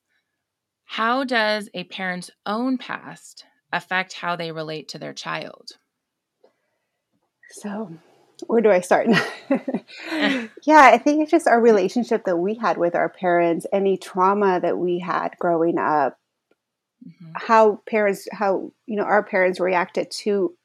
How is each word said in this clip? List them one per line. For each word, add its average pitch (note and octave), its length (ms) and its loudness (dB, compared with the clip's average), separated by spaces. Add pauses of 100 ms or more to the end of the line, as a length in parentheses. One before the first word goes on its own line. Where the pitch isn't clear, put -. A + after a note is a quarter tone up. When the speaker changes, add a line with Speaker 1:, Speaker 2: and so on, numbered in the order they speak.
(840)
Speaker 1:
how A#3+ 400 -4
does G#3+ 500 -2
a F3+ 120 -10
parent's F3+ 440 -8 (160)
own B3 320 -2
past - 680 -14 (260)
affect F#3 420 -4
how F3 220 -6
they E3 160 -8
relate D#3 380 -10
to D#3 100 -16
their D3 140 -12
child? - 580 -12 (1800)
Speaker 2:
So, G3+ 420 -12 (540)
where A#3 140 2
do G#3 100 4
I F3+ 100 4
start? - 300 2
<laughs> F#3+ 60 4 (1500)
Yeah, D4+ 180 8
I A#3+ 140 10
think D4 240 2
it's D4+ 100 -2
just E4 160 2
our A#3 120 4
relationship A3 640 2
that F3+ 120 0
we G3 180 -2
had G3+ 220 -2
with E3+ 180 0
our D#3+ 140 0
parents, E3+ 640 0
any G3 240 0
trauma F#3+ 640 0
that D#3 160 -2
we F3 220 -2
had E3+ 400 -4
growing E3+ 380 0
up, C3+ 400 0 (880)
Speaker 1:
Mm-hmm. E3 300 -20
Speaker 2:
how A3 500 4
parents, G#3 460 -2
how, G3 400 -2 (140)
you A3 100 -8
know, G3+ 80 -2
our G3+ 200 2
parents F#3 360 0
reacted F3+ 500 -2 (140)
to G3+ 300 -2 (120)